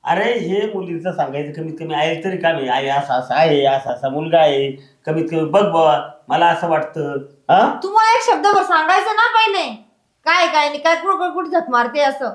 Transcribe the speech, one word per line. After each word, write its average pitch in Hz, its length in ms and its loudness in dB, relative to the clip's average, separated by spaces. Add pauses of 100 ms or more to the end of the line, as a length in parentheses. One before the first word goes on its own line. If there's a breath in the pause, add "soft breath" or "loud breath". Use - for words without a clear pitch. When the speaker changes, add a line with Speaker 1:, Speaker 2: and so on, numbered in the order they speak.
Speaker 1:
अरे 208 280 0
हे 202 420 -2
मुलींचं 170 380 -6
सांगायचं 147 500 -6
कमीत 160 180 -8
कमी 160 140 -8
आहे 156 300 -2
तरी 190 120 -4
काम 165 200 0
आहे, 135 120 -4
"आई 135 180 -2
असं 139 280 -2
असं 127 200 -2
आहे, 147 300 4
असा 135 280 0
असा 135 160 -4
मुलगा 160 300 0
आहे, 139 320 4 (360 loud breath)
कमीत 160 240 -2
कमी 160 100 -2
बघ 175 320 2
बुवा, 151 380 2 (180)
मला 165 180 2
असं 175 220 0
वाटतं." 151 480 -4 (340)
हा? 233 320 4
Speaker 2:
तुम्हाला 440 340 2
एक 480 60 0
शब्दभर 392 400 2
सांगायचं 370 480 2
ना 453 260 2
पहिले, 392 360 0 (520)
काय 339 220 2
काय 294 220 0
नाही, 294 120 -8
काय 330 140 2
कुठं 359 360 -2
कुठं 330 200 -6
झक 339 200 -2
मारते 240 300 0
असं. 277 340 0